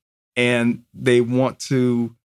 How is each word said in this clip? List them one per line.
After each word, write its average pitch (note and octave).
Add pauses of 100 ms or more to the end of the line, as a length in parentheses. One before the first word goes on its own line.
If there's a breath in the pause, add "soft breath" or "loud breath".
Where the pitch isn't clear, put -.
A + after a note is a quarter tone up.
(360)
and A#2+ (100)
they B2
want B2
to A#2+ (140)